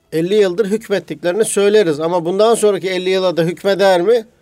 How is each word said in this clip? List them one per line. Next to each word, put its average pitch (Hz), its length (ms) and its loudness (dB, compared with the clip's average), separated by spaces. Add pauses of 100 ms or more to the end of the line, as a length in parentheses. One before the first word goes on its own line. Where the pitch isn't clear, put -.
(120)
Elli 170 240 -2
yıldır 196 300 2
hükmettiklerini 190 800 -4
söyleriz 202 540 2
ama 170 260 -2
bundan 208 300 2
sonraki 196 340 0
elli 185 200 -4
yıla 185 280 0
da 170 60 2
hükmeder 185 580 2
mi? 220 240 -2 (160)